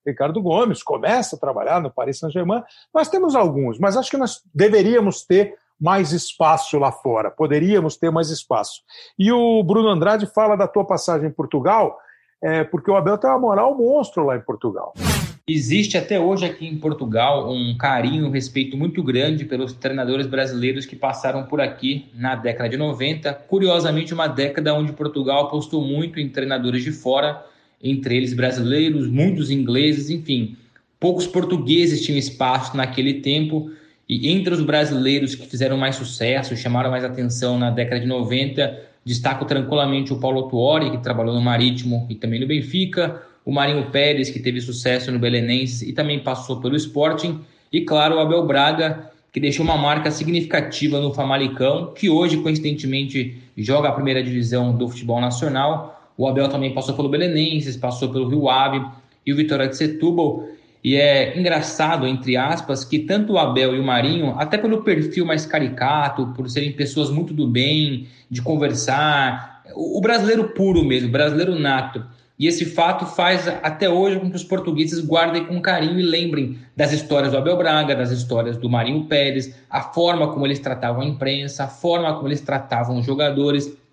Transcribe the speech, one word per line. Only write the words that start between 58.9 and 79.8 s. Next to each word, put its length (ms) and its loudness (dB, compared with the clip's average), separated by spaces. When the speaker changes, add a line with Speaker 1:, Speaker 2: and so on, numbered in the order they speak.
Speaker 2:
e 80 0
o 20 -2
Vitória 320 2
de 80 -6
Setúbal. 720 0
E 140 2
é 420 4
engraçado, 680 0
entre 300 0
aspas, 480 -2
que 140 0
tanto 340 0
o 40 4
Abel 380 2
e 40 0
o 40 0
Marinho, 540 2
até 200 0
pelo 260 0
perfil 420 0
mais 200 0
caricato, 880 0
por 160 -6
serem 220 -4
pessoas 380 -2
muito 240 -2
do 120 0
bem, 600 0
de 120 -8
conversar, 1200 0
o, 220 -4
o 40 0
brasileiro 480 4
puro 360 4
mesmo, 240 2
o 20 -2
brasileiro 480 2
nato. 460 -2
E 100 2
esse 180 0
fato 400 0
faz 420 0
até 400 -2
hoje 320 2
com 100 -2
que 60 -4
os 80 -8
portugueses 560 -2
guardem 460 0
com 160 -4
carinho 380 0
e 40 2
lembrem 540 0
das 160 2
histórias 400 0
do 60 2
Abel 180 2
Braga, 400 2
das 160 -2
histórias 460 -2
do 120 -4
Marinho 360 0
Pérez, 500 0
a 120 -4